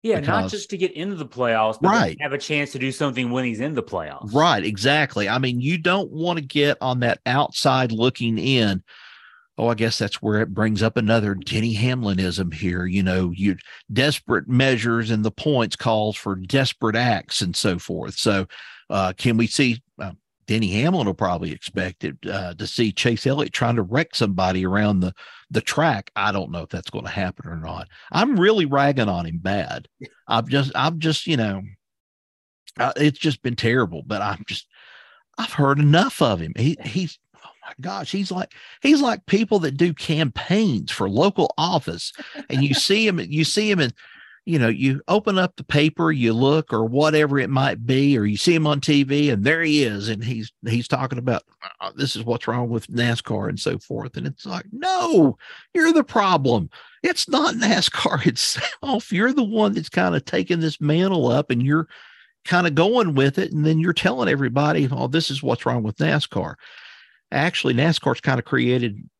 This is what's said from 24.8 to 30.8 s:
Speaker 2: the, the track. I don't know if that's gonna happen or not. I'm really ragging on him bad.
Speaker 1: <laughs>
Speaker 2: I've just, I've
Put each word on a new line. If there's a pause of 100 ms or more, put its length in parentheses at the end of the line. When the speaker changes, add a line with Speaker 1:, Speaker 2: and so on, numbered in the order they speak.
Speaker 2:
the, (360)
the
track.
I
don't
know
if
that's
gonna
happen
or
not. (240)
I'm
really
ragging
on
him
bad. (140)
Speaker 1:
<laughs>
Speaker 2:
I've
just,
I've